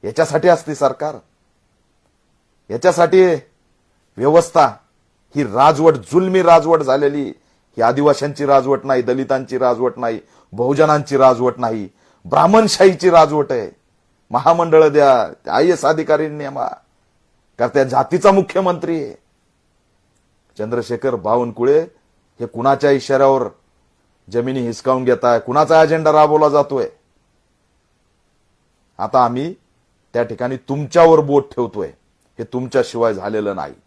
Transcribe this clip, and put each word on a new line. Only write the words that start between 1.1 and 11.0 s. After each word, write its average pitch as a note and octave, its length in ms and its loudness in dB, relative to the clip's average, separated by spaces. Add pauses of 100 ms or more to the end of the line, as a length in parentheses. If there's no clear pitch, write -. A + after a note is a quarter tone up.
याच्यासाठी E3+ 680 2 (840)
व्यवस्था. D3+ 500 2 (680)
ही D3 80 -2
राजवट, C#3+ 500 2
जुलमी F#3 480 -2
राजवट E3 380 4
झालेली, C#3+ 500 -2 (480)
ही A2+ 40 -2
आदिवासींची C#3+ 640 0
राजवट C3+ 380 2
नाही, C3 180 -2
दलितांची C3 560 -4
राजवट B2 400 -2
नाही, A#2 220 -8 (320)
बहुजनांची C#3+ 680 -2